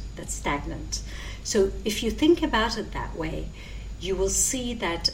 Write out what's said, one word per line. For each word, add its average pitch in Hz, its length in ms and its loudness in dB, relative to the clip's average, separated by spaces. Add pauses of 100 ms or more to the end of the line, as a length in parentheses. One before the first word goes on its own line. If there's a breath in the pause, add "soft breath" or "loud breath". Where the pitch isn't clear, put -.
(160)
that's - 180 -8
stagnant. 147 680 -4 (420 loud breath)
So 196 280 4 (140)
if 208 160 0
you 226 80 0
think 320 320 6
about 226 360 2
it - 140 -6
that - 240 -6
way, - 340 -4 (520 loud breath)
you 185 140 -2
will 190 140 2
see 240 440 2
that 175 400 0